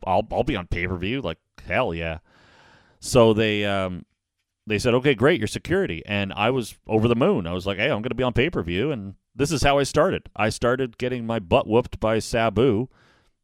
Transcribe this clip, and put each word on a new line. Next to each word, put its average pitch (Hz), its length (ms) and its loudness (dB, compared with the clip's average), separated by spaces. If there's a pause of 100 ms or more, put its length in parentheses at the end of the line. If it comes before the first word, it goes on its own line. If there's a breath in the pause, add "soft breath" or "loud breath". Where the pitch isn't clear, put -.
I'll, 98 280 0
I'll 98 120 0
be 123 140 -4
on 87 100 -6
pay-per-view. 92 540 -4
Like, 82 160 -6 (300)
hell 92 260 -2
yeah." 82 240 -6 (800 soft breath)
So 113 340 6
they, 104 300 0
um, 95 420 -2 (600)
they 107 140 -2
said, 120 160 2
"Okay, 131 180 4
great, 127 260 2
you're 107 80 -2
security." 151 600 -4
And 101 260 -2
I 107 160 0
was 127 260 -4 (120)
over 110 200 2
the 117 80 2
moon. 131 300 2
I 85 80 -4
was 92 140 -6
like, 98 100 -2
"Hey, 120 140 0
I'm 107 100 -2
gonna 120 140 -6
be 127 80 -2
on 123 100 -2
pay-per-view." 127 580 -2
And 98 220 -10 (220)
this 143 160 0
is 135 100 0
how 139 160 4
I 143 60 4
started. 147 520 0
I 107 140 0
started 127 480 -2
getting 123 300 -4
my 113 120 -2
butt 104 280 2
whooped 113 320 0
by 110 200 0
Sabu. 113 680 0 (540 soft breath)